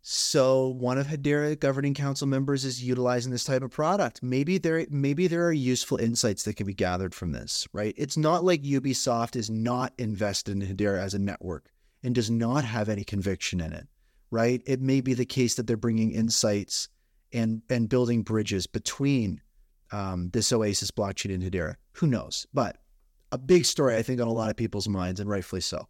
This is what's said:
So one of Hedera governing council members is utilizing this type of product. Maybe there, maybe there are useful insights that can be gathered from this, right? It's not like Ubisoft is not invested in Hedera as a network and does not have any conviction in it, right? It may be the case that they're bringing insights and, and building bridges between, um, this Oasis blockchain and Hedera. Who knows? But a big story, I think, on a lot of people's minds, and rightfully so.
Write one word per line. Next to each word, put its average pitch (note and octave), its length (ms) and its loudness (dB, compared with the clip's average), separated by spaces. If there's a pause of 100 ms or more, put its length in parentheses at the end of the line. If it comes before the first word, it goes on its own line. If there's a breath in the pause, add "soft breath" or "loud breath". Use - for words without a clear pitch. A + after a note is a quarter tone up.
So C3 680 4
one B2+ 280 -2
of C#3 120 -2
Hedera D3 500 0
governing C#3 340 2
council C#3 340 -2
members C3+ 380 2
is B2 180 -4
utilizing B2 500 0
this A#2+ 120 -4
type C3 180 0
of B2+ 100 -8
product. D#3+ 500 0
Maybe C#3 340 2
there, E3 320 0
maybe C#3+ 380 2
there E3+ 200 2
are E3+ 60 4
useful B2+ 460 0
insights A#2 460 0
that G#2 120 -4
can G2+ 100 -4
be G2+ 60 -6
gathered F2+ 420 -2
from E2+ 180 -4
this, - 400 -6
right? G#2 260 -2
It's C#3+ 180 -4
not D#3+ 280 4
like F3 180 4
Ubisoft C3 720 0
is A2 160 -4
not A#2+ 480 -2
invested G#2 540 -2
in G2 240 -2
Hedera G2 240 2
as G2 140 -4
a G2+ 40 -2
network F#2 520 -4 (340)
and B2+ 100 0
does A2+ 160 2
not A#2 340 2
have A2 240 -2
any G2+ 160 -2
conviction F#2+ 560 -2
in D#2+ 120 -4
it, E2 160 -14 (420)
right? A#2+ 340 2
It C3 160 0
may C3 200 4
be B2+ 120 0
the B2 140 0
case B2 300 0
that A#2 100 -4
they're A#2 100 2
bringing A2 360 2
insights A2 760 0 (440)
and, A2+ 360 0
and A#2 200 2
building A#2+ 340 4
bridges G2+ 460 0
between, B2+ 760 -2 (480)
um, F#2 400 -4
this A2 220 0
Oasis G#2 380 0
blockchain G2 440 -4
and F2+ 80 -2
Hedera. F2+ 320 -4 (200)
Who - 120 0
knows? A2+ 480 -2
But B2 240 -2 (520)
a - 80 -4
big E3 280 6
story, B2+ 300 2
I A2+ 60 2
think, B2 200 0
on A#2 60 2
a A2+ 40 0
lot A2+ 160 0
of G#2+ 80 -2
people's G#2 320 -2
minds, F#2 320 -2
and G2+ 80 -4
rightfully F#2+ 320 -4
so. - 300 -6